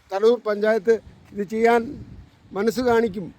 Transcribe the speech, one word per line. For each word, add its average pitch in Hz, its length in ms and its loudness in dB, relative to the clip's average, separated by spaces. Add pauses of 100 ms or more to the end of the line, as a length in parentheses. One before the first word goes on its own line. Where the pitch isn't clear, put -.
(120)
തലൂർ 214 260 2 (140)
പഞ്ചായത്ത് 214 420 2 (400)
ഇത് 202 100 -6 (120)
ചെയ്യാൻ 233 260 4 (760)
മനസ്സ് 214 220 -2 (100)
കാണിക്കും. 220 340 0 (140)